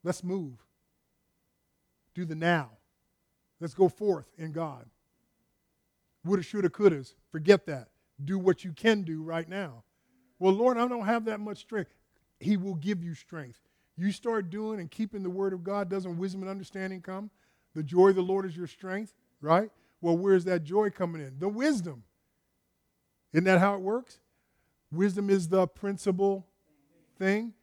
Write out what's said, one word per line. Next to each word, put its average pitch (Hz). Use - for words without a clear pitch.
Let's 170
move. 180
Do 175
the 160
now. 160
Let's 165
go 185
forth 185
in 160
God. 143
Woulda, 185
shoulda, 180
couldas. 165
Forget 165
that. 135
Do 190
what 185
you 175
can 214
do 160
right 165
now. 170
"Well, 190
Lord, 233
I 240
don't 240
have 226
that 220
much 208
strength." -
He 202
will 190
give 170
you 170
strength. 139
You 190
start 214
doing 214
and 170
keeping 214
the 185
word 190
of 180
God, 196
doesn't 185
wisdom 190
and 190
understanding 190
come? 196
The 156
joy 180
of 190
the 185
Lord 190
is 165
your 175
strength, 196
right? 170
Well, 170
where's 185
that 175
joy 202
coming 170
in? 135
The 185
wisdom. 208
Isn't 165
that 190
how 202
it 190
works? 226
Wisdom 196
is 190
the 185
principal 196
thing. 208